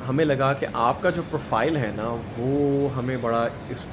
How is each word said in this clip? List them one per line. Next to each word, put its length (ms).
हमें 200
लगा 280
कि 120
आपका 460
जो 120
profile 540
है 200
ना, 100
वो 520
हमें 320
बड़ा 240
इस 220